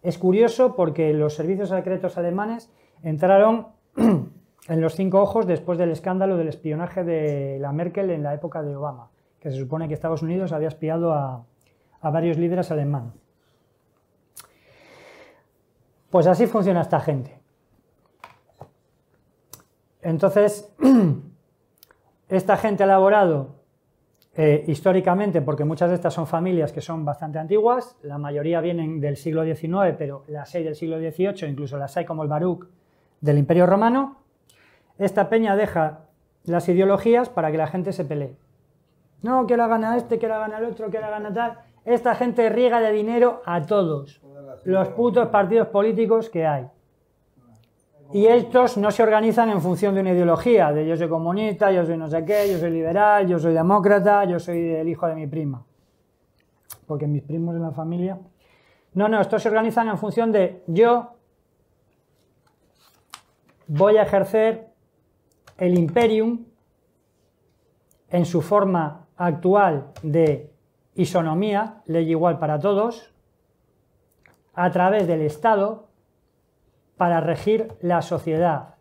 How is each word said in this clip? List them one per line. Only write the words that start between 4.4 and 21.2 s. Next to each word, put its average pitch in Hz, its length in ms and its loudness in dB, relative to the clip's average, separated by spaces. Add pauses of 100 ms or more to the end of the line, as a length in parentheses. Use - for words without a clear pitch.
los 160 120 -2
cinco 190 280 0
ojos 202 260 0
después 175 320 -2
del 175 100 0
escándalo 185 480 -2
del 160 120 -2
espionaje 165 540 -8
de 147 560 -4
la 139 120 -6
Merkel 175 400 -4
en 151 100 -4
la 147 140 -6
época 156 260 -10
de 143 140 -8
Obama, 139 340 -12 (300)
que 156 100 -12
se 131 80 -8
supone 147 300 -6
que 147 80 -6
Estados 160 260 -6
Unidos 175 300 -4
había 160 160 -4
espiado 160 460 -2
a, 131 340 -6 (520)
a 156 120 -4
varios 165 260 0
líderes 175 320 -2
alemanes. 143 440 -4 (3000)
Pues 175 160 6
así 185 180 6
funciona 196 360 0
esta 151 180 0
gente. 139 420 -4 (2500)
Entonces, 196 760 0
<clears throat> - 1500 0